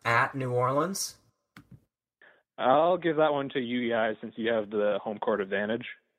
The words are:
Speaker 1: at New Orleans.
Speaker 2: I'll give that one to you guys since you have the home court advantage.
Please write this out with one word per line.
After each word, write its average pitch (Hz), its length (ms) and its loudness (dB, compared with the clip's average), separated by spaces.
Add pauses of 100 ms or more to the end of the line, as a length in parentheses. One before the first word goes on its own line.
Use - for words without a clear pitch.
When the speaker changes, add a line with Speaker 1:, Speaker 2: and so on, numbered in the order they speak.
Speaker 1:
at 120 320 2
New 131 160 -4
Orleans. 139 640 0 (1400)
Speaker 2:
I'll 156 400 4
give 165 200 -2
that 156 140 4
one 139 180 -2
to 139 100 -4
you 120 300 -2
guys 110 300 0
since 113 180 -12
you 113 140 -2
have 107 180 0
the 104 320 0
home 104 180 -8
court 107 220 0
advantage. 104 440 -4 (340)